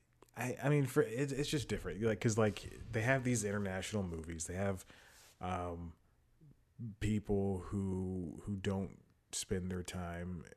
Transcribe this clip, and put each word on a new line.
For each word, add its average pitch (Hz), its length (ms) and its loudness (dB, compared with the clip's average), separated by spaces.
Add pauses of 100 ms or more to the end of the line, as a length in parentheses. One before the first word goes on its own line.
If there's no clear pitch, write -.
(360)
I, 123 280 -2
I 139 60 4
mean, 143 180 6
for, 147 160 6
it's, 123 300 0
it's 135 140 0
just 143 200 0
different. 92 340 -2
Like, 110 180 4
'cause, 110 160 4
like, 110 320 4 (240)
they 113 100 2
have 131 220 4
these 120 200 2
international 101 580 0
movies. 82 440 -4
They 90 100 -4
have, 98 280 0 (560)
um, 87 540 -4 (1040)
people 101 680 0
who, 92 760 -2
who 104 120 -4
don't 95 420 -2 (360)
spend 92 360 -2
their 90 140 -2
time 87 640 -6 (120)